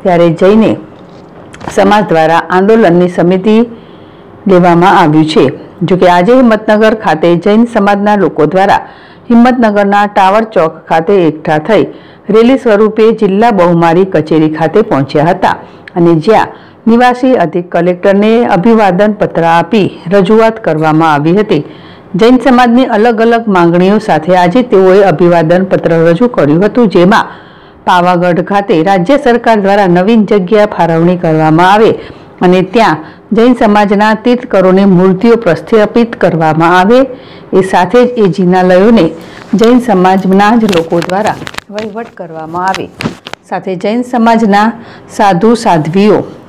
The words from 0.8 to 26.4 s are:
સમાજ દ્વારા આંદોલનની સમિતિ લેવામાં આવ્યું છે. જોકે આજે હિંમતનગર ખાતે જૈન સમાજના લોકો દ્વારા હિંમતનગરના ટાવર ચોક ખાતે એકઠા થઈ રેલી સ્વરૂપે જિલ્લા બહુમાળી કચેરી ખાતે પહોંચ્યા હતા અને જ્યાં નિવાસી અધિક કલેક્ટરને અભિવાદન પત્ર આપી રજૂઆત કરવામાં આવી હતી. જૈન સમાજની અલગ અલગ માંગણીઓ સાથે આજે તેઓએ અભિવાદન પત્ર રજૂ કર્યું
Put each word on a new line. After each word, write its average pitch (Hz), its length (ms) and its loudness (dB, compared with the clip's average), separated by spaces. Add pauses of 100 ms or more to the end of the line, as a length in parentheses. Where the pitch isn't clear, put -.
સમાજ 202 340 0
દ્વારા 160 300 2 (160)
આંદોલનની 185 640 2
સમિતિ 185 380 0 (960)
લેવામાં 175 500 2
આવ્યું 156 320 2
છે. 202 100 2 (440)
જોકે 185 280 0
આજે 214 240 2
હિંમતનગર 220 640 0
ખાતે 170 260 -2 (160)
જૈન 220 300 2
સમાજના 202 480 0
લોકો 151 320 -2
દ્વારા 185 260 0 (480)
હિંમતનગરના 220 800 2
ટાવર 202 500 0
ચોક 160 320 -2
ખાતે 165 240 0 (140)
એકઠા 151 320 -4 (100)
થઈ 196 160 2 (520)
રેલી 240 280 2
સ્વરૂપે 214 420 0 (140)
જિલ્લા 214 400 0
બહુમાળી 170 560 2
કચેરી 156 400 0
ખાતે 160 220 -2 (100)
પહોંચ્યા 143 400 -2
હતા - 260 -2 (400)
અને 170 300 2
જ્યાં 214 340 0 (300)
નિવાસી 247 560 2
અધિક 175 320 -8
કલેક્ટરને 196 580 0 (220)
અભિવાદન 208 680 0
પત્ર 165 300 -2
આપી 175 340 0 (300)
રજૂઆત 220 500 2
કરવામાં 156 460 0
આવી 160 280 0
હતી. 196 220 -2 (580)
જૈન 240 200 4
સમાજની 247 420 2 (120)
અલગ 220 300 0
અલગ 233 280 0
માંગણીઓ 180 400 2 (120)
સાથે 156 340 0
આજે 180 220 0 (100)
તેઓએ 185 260 4 (140)
અભિવાદન 175 580 2
પત્ર 170 240 -2 (140)
રજૂ 175 260 0
કર્યું 160 320 0